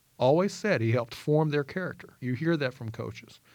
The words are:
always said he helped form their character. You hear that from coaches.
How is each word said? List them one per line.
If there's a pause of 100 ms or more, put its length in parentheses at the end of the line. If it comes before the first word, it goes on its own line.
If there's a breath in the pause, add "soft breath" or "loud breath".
(160)
always
said
he
helped
form
their
character.
You
hear
that
from
coaches. (140)